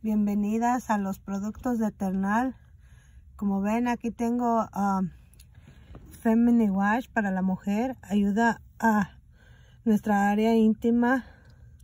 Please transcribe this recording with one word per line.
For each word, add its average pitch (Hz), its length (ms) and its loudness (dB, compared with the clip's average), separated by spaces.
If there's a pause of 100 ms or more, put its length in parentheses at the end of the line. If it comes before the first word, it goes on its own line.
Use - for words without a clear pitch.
Bienvenidas 214 880 -2
a 214 80 0
los 196 200 -4
productos 208 600 -6
de 220 100 0
Eternal. 202 680 -2 (800)
Como 196 240 -2
ven, 226 280 -2
aquí 240 220 -4
tengo, 233 640 -2
ah, 196 300 -2 (1200)
Feminine 233 480 4
Wash 202 420 0
para 208 180 -2
la 185 120 -2
mujer. 202 600 -2
Ayuda 208 600 0 (160)
a 214 400 2 (680)
nuestra 202 460 2
área 220 240 2
íntima. 233 680 2 (600)